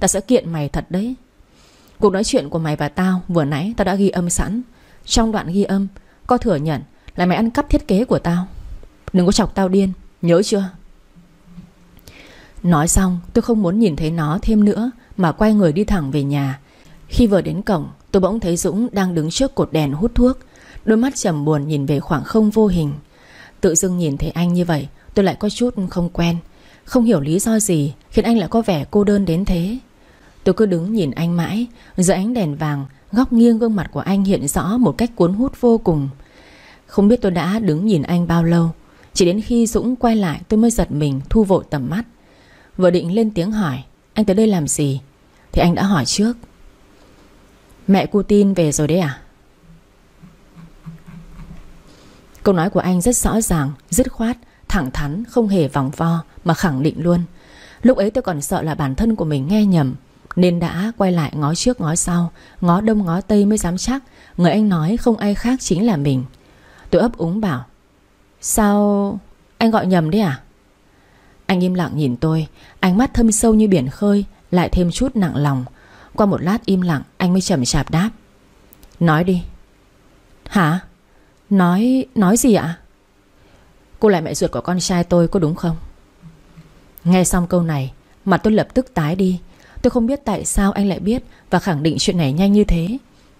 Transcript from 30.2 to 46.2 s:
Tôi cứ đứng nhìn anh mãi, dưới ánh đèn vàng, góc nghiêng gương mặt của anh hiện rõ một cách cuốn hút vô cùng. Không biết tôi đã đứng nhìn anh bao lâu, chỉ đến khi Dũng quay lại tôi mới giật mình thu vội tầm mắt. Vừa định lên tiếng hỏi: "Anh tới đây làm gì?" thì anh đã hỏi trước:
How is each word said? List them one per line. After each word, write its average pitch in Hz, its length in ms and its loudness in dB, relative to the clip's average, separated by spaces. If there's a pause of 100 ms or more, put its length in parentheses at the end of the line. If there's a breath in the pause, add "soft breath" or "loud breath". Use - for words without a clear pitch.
Tôi 185 100 2
cứ 220 120 2
đứng 180 260 -2
nhìn 180 180 0
anh 170 260 -2
mãi, 196 300 -2 (300 loud breath)
dưới 180 200 2
ánh 208 180 -2
đèn 165 220 -2
vàng, 147 300 -4 (260 soft breath)
góc 254 200 0
nghiêng 233 260 6
gương 226 180 0
mặt 165 160 -4
của 143 80 -4
anh 196 240 0
hiện 185 240 0
rõ 185 280 -2
một 240 220 2
cách 240 180 -2
cuốn 190 180 2
hút 254 260 -4
vô 233 180 4
cùng. 156 300 0 (800 loud breath)
Không 202 220 2
biết 240 140 4
tôi 202 80 0
đã 175 280 -2
đứng 180 280 0
nhìn 185 160 2
anh 175 240 0
bao 170 180 2
lâu, 165 260 2 (440 soft breath)
chỉ 180 100 2
đến 180 160 2
khi 233 260 2
Dũng 226 300 -2
quay 233 200 2
lại 170 320 -2
tôi 220 100 2
mới 226 120 4
giật 196 220 -2
mình 143 360 -2
thu 220 160 2
vội 190 260 0
tầm 139 200 -4
mắt. 190 120 -4 (720 soft breath)
Vừa 185 140 4
định 175 240 -2
lên 220 160 2
tiếng 196 220 -4
hỏi: 151 300 -4 (320)
"Anh 214 100 0
tới 202 120 2
đây 220 100 4
làm 175 220 0
gì?" 139 320 -2 (520 soft breath)
thì 151 100 2
anh 170 120 2
đã - 80 0
hỏi 190 220 2
trước: 226 320 -2 (1500)